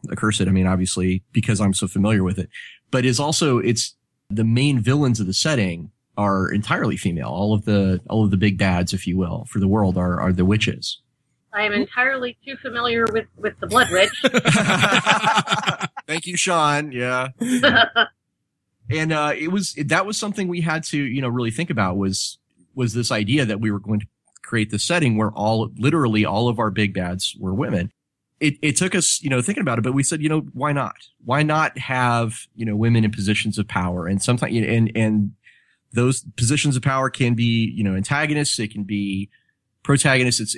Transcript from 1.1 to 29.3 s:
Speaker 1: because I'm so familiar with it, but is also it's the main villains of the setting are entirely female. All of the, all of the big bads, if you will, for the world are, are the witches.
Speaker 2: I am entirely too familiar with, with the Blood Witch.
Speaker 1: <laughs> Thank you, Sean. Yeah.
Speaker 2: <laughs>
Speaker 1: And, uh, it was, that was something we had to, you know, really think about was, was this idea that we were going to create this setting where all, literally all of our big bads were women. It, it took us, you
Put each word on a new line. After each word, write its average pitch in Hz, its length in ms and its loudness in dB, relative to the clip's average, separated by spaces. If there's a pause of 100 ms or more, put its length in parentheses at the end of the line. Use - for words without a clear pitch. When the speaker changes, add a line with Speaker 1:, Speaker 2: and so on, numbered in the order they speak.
Speaker 1:
because 107 300 0
I'm 98 120 2
so 95 140 -2
familiar 101 360 2
with 92 160 -2
it, 87 100 -6 (400)
but 127 160 0
is 123 140 2
also 143 400 2
it's - 360 -2 (340)
the 107 140 -2
main 127 360 2
villains 127 400 2
of 95 80 -2
the 95 60 -2
setting 95 580 0 (260)
are 98 340 2
entirely 107 460 0
female. 80 320 -4
All 98 240 0
of 104 120 0
the, 98 440 2
all 110 140 2
of 98 80 4
the 98 60 2
big 95 200 2
bads, 90 360 0
if 92 120 -4
you 90 120 -2
will, 90 300 -4
for - 120 -6
the 95 80 2
world 95 300 4
are, 90 220 0
are 92 140 2
the 90 120 2
witches. - 560 0 (520)
Speaker 2:
I 208 100 -2
am 208 80 0
entirely 247 720 -2
too 269 120 -12
familiar 240 560 -2
with, 220 140 -2 (100)
with 208 240 -6
the 190 60 -8
Blood 226 220 2
Witch. 185 220 2 (120)
Speaker 1:
<laughs> 214 1700 2 (160)
Thank 160 220 -6
you, 180 100 -6
Sean. 151 540 2
Yeah. 127 380 -2 (100)
Speaker 2:
<laughs> 240 680 2 (840)
Speaker 1:
And, 156 240 -2
uh, 151 240 0
it 156 120 -6
was, 190 260 -4 (140)
that 170 180 2
was 208 100 -6
something 202 320 -4
we 175 140 -2
had 160 220 -2
to, - 160 -6
you 139 200 -4
know, 131 80 -2
really 120 220 -2
think 160 220 -6
about 98 260 0
was, 95 400 -4 (380)
was 123 180 -2
this 120 180 -2
idea 113 320 0
that 107 160 -2
we 107 120 -2
were 101 80 -2
going 104 200 -2
to 104 60 -10 (380)
create 107 260 -2
this 104 140 -4
setting 151 340 2
where 107 140 0
all, 110 440 0
literally 117 480 2
all 101 240 0
of 117 120 0
our 110 100 2
big 101 240 0
bads 90 460 -4
were 92 160 -4
women. 101 360 -2 (480)
It, 147 220 -2
it 151 160 0
took 185 160 0
us, - 300 0
you 143 80 -2